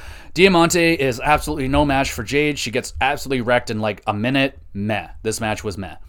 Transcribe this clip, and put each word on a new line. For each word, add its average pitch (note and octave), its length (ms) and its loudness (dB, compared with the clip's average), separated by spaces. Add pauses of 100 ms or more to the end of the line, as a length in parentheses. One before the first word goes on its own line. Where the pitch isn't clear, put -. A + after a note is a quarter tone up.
(340)
Diamante E3+ 640 6
is C3 240 0
absolutely D3 480 0
no C#3+ 180 2
match C3+ 260 2
for A#2+ 120 -6
Jade. C#3+ 340 0
She - 140 -6
gets A2+ 280 -4
absolutely C3+ 420 -2
wrecked B2 280 2
in, G#2+ 100 -4
like, G#2+ 280 -2
a G#2+ 80 2
minute. C3+ 420 0 (160)
Meh. G2+ 360 -4 (120)
This A2 180 -4
match G#2+ 240 -4
was G2 140 -6
meh. F#2 200 -10 (120)